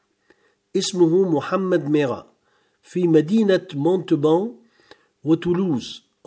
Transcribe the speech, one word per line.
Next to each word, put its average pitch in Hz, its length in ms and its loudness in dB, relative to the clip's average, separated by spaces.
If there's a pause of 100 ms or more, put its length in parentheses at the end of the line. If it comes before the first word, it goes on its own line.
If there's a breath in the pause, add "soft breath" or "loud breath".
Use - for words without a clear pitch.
(760)
اسمه 180 520 2
محمد 170 600 -2
ميرا 135 420 -2 (500)
في 180 260 -2
مدينة 185 680 2
مونتبان 170 800 0 (680 soft breath)
وتولوز 170 800 -2 (240)